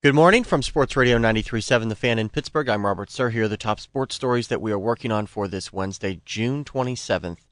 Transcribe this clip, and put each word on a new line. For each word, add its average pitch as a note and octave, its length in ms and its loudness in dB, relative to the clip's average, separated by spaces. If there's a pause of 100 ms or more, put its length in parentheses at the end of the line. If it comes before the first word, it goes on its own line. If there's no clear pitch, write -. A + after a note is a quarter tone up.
Good C#3+ 120 6
morning F#3 300 6
from C#3+ 180 0
Sports - 340 -2
Radio B2 220 4
ninety-three A2 420 0
seven A2+ 300 0
The G#2+ 40 -2
Fan A#2 240 0
in A2 120 -2
Pittsburgh. D3 400 -4
I'm G#2 160 0
Robert G2 240 -2
Sir. B2+ 180 -2
Here A2+ 160 0
are G#2+ 40 0
the G#2 100 -4
top G#2+ 200 -2
sports - 360 -6
stories B2 340 -2
that A#2 140 -2
we G#2+ 100 -2
are G2+ 60 -2
working A2+ 340 -2
on G#2+ 140 0
for G2+ 200 -6
this F#2 280 -8
Wednesday, F#2+ 500 -6
June B2+ 400 -4
twenty-seventh A#2 880 -4